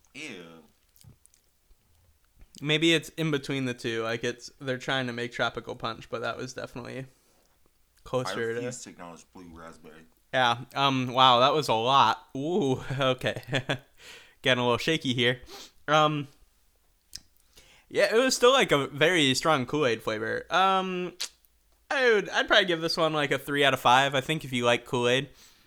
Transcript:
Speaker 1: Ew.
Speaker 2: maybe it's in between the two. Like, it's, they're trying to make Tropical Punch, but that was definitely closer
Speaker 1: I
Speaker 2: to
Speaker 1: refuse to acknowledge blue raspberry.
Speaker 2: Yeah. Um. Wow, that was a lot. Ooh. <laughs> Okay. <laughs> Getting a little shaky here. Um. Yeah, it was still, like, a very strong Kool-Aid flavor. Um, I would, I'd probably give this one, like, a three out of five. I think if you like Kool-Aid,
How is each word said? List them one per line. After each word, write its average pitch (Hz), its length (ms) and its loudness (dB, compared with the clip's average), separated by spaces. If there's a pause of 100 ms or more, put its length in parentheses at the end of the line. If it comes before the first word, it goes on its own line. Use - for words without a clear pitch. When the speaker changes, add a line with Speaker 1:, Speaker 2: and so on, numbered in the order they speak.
(140)
Speaker 1:
Ew. 127 300 -16 (2250)
Speaker 2:
maybe 156 320 2
it's 156 160 0
in 160 220 -4
between 135 340 -4
the 123 80 -4
two. 113 300 -6
Like, 117 220 -4
it's, - 340 -8
they're 131 180 -6
trying 131 300 -4
to 120 60 -6
make 120 180 -8
Tropical 120 440 -6
Punch, 117 340 -10
but 117 120 -8
that 117 160 -4
was 127 160 -10
definitely 120 520 -12 (1000)
closer 127 280 -4
Speaker 1:
I 101 40 -6
Speaker 2:
to 117 120 -6
Speaker 1:
refuse 120 360 -6
to 104 60 -16
acknowledge 87 440 -18
blue 92 200 -20
raspberry. 82 500 -20 (300)
Speaker 2:
Yeah. 123 240 2 (180)
Um. 135 380 0
Wow, 127 260 6
that 139 140 4
was 143 140 0
a 127 60 2
lot. 113 460 4 (160)
Ooh. 139 460 -2 (100)
<laughs> 131 80 -6
Okay. 127 420 -2 (100)
<laughs> - 880 -8
Getting 127 200 2
a - 20 0
little 120 140 2
shaky 151 360 -2
here. 120 280 0 (460)
Um. 151 400 2 (1700)
Yeah, 196 220 2
it - 20 2
was 262 160 4
still, 247 200 4
like, 226 180 2
a 143 160 2
very 147 460 2
strong 143 320 2
Kool-Aid 127 360 0
flavor. 110 480 -4
Um, 185 600 0 (800)
I 254 240 4
would, 190 160 0
I'd 240 180 -2
probably 214 180 4
give 170 140 -2
this 160 160 -4
one, 160 160 2
like, 147 200 0
a 139 60 2
three 143 280 0
out 135 80 6
of 131 80 -2
five. 131 340 4
I 135 60 0
think 156 240 -4
if 131 80 -10
you 120 100 -2
like 120 220 2
Kool-Aid, 123 420 0 (400)